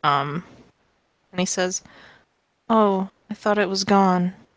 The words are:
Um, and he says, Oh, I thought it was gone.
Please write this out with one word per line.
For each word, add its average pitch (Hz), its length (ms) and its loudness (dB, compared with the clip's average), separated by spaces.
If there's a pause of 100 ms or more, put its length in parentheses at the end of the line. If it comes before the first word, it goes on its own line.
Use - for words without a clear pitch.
Um, 143 420 -2 (880)
and 180 80 -8
he 185 60 -2
says, 185 360 -4 (840)
Oh, 196 420 0 (200)
I 214 40 -10
thought 208 240 -2
it 202 100 0
was 196 160 -4
gone. 185 500 2 (220)